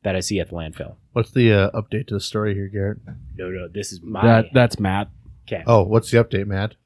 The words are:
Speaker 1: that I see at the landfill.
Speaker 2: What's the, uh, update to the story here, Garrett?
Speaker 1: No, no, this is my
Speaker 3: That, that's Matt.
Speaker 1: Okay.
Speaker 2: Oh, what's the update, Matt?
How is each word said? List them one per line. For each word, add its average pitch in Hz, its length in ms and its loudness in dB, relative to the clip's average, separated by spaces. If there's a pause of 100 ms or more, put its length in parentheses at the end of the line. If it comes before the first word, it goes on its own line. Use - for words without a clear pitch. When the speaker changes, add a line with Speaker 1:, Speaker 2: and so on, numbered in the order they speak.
Speaker 1:
that 98 120 -2
I 92 60 -2
see 98 180 -4
at 82 80 -4
the - 80 -14
landfill. 80 400 -12 (160)
Speaker 2:
What's 117 200 -2
the, 117 200 4
uh, 101 200 4
update 110 360 -6
to 110 60 -8
the 98 80 -4
story 107 320 -4
here, 98 160 -6
Garrett? 101 300 -6 (360)
Speaker 1:
No, 90 140 -10
no, 92 180 -10
this 92 240 -10
is 90 100 -16
my 104 240 -4
Speaker 3:
That, 113 280 6
that's 123 260 2
Matt. 98 300 -2 (360)
Speaker 1:
Okay. - 220 -10
Speaker 2:
Oh, 113 160 6
what's 107 260 0
the 117 140 4
update, 98 240 -2
Matt? 101 280 -4 (100)